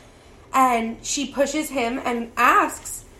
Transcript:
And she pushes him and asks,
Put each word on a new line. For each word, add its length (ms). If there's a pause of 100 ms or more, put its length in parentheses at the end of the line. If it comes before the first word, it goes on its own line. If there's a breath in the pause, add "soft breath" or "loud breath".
(540 loud breath)
And 520
she 260
pushes 380
him 340
and 320
asks, 680 (140 loud breath)